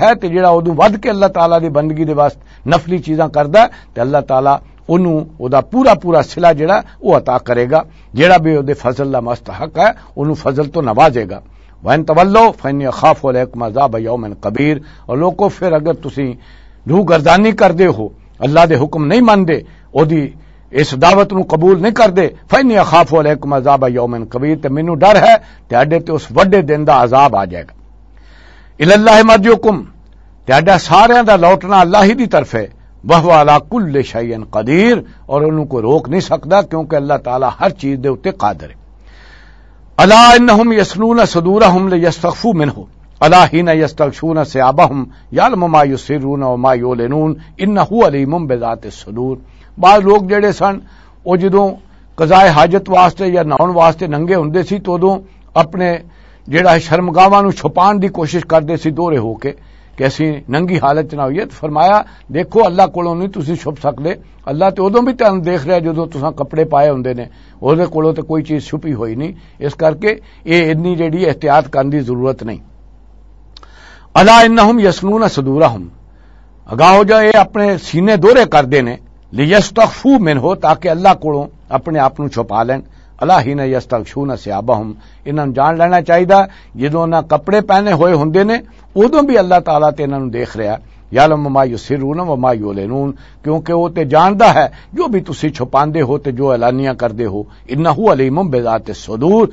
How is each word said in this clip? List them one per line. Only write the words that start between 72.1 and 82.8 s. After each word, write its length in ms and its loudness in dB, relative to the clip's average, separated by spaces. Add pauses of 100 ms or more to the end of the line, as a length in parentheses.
نہیں۔ 180 -12 (1600)
أَلَا 220 6
إِنَّهُمْ 380 4
يَثْنُونَ 480 0
صُدُورَهُمْ، 580 -2 (800)
آگاہ 320 2
ہو 60 4
جاؤ 160 2
اے 120 2
اپنے 460 0
سینے 380 -2
دورے 300 4
کردے 360 2
نے، 140 -6 (380)
لِيَسْتَخْفُوا 880 0
مِنْهُ، 360 0
تاکہ 340 -2
اللہ 320 2
کولوں 240 -4 (240)
اپنے 300 -4
آپ 200 0
نوں 80 -6
چھپا 360 -4
لین۔ 180 -4 (400)